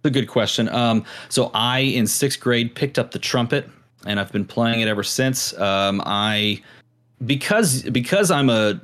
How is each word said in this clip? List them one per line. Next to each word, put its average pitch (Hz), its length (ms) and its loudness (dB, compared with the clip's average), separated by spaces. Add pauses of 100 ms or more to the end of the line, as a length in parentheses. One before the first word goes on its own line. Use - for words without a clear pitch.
It's 151 80 0
a - 20 2
good 127 180 0
question. 113 400 0
Um, 113 360 2 (260)
so - 240 0
I, 123 260 0
in 127 260 2
sixth 135 320 0
grade, 120 360 0
picked 139 240 -2
up 117 140 -2
the 123 60 -6
trumpet, 127 500 -2 (380)
and 101 140 -2
I've 98 100 -4
been 104 140 -2
playing 117 360 0
it 110 80 0
ever 101 140 0
since. - 560 -2
Um, 98 460 2
I, 104 580 0 (640)
because, 143 600 0
because 180 460 0
I'm 143 200 4
a 107 340 2